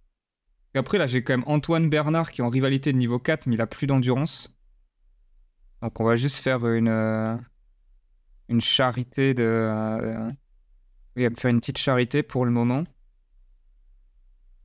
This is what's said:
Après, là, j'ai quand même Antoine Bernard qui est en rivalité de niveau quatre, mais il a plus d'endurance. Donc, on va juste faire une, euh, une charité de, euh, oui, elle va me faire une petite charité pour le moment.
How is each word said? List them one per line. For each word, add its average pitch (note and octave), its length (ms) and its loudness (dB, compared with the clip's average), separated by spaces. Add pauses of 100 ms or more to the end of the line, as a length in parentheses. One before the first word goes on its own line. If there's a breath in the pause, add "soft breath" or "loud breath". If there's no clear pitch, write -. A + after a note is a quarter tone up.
(760)
Après, C3+ 240 0
là, D#3+ 80 2
j'ai B2 180 0
quand C3+ 80 0
même B2+ 160 0
Antoine D#3 420 2
Bernard D3+ 400 0
qui - 120 -6
est - 20 0
en A#2+ 40 0
rivalité C3+ 440 0
de C3 60 2
niveau B2 200 0
quatre, - 300 -2
mais A#2+ 80 2
il G#2+ 40 0
a A2+ 60 0
plus - 220 -6
d'endurance. C3 680 0 (1300)
Donc, A2+ 160 -8
on A2+ 60 0
va A2+ 120 4
juste C3+ 200 -2
faire B2+ 320 -2
une, A2+ 200 2
euh, A2 460 -2 (1120)
une A#2 120 2
charité B2+ 720 0
de, B2 100 0
euh, A2 840 -2 (880)
oui, B2 60 -2
elle - 20 2
va A#2 60 2
me A#2 60 -8
faire B2+ 140 0
une A#2+ 100 4
petite - 180 -6
charité B2+ 440 0
pour B2+ 220 -2
le A#2+ 60 0
moment. B2 340 0 (1800)